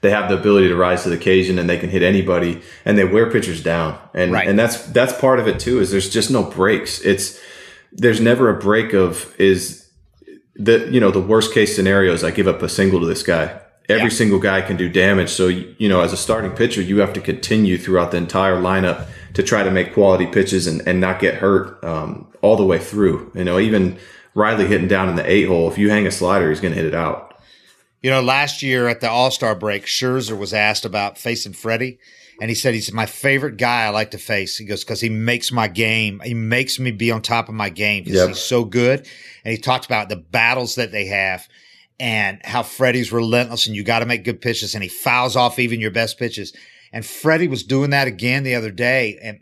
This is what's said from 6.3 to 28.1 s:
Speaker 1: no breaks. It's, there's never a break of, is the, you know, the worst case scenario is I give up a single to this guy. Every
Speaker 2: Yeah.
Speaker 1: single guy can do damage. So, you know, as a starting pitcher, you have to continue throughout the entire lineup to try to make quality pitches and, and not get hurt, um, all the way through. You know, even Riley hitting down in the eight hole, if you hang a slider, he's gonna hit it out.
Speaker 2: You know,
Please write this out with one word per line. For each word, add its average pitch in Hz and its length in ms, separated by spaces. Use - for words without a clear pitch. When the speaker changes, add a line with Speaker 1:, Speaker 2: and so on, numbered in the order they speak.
Speaker 1:
no 120 120
breaks. - 640
It's, - 340
there's 113 280
never 120 300
a 92 100
break 107 340
of, 92 440
is 95 500
the, 110 340
you 127 100
know, 101 120
the 95 100
worst 107 320
case 107 220
scenario 95 380
is 85 100
I 85 80
give 92 160
up 90 160
a 82 60
single 95 320
to 85 40
this - 160
guy. 82 380
Every 107 160
Speaker 2:
Yeah. 120 100
Speaker 1:
single 104 240
guy 95 220
can 92 160
do 87 120
damage. 92 400
So, 92 200
you 90 400
know, 90 120
as 87 120
a 92 40
starting 110 340
pitcher, 107 300
you 95 180
have - 140
to - 80
continue 98 560
throughout 87 340
the 87 60
entire 92 380
lineup 90 500
to 98 80
try 104 180
to 95 80
make 92 240
quality 92 320
pitches 92 400
and, 80 220
and 92 120
not 92 200
get 92 160
hurt, - 480
um, 80 440
all 107 140
the 101 100
way 87 140
through. - 560
You 92 80
know, 87 160
even 98 380
Riley 104 320
hitting 92 220
down 95 220
in 87 60
the 82 140
eight 95 180
hole, 82 220
if - 80
you 104 140
hang 104 160
a 85 40
slider, 90 380
he's 78 100
gonna 85 160
hit 85 100
it 78 100
out. 82 320
Speaker 2:
You 131 60
know, 131 120